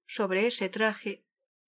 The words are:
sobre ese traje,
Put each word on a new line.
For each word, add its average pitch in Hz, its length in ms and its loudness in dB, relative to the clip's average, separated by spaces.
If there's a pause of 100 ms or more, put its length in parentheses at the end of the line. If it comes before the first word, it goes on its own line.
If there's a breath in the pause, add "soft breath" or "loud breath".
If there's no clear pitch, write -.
sobre 196 400 2
ese 208 220 0
traje, 208 540 -2 (440)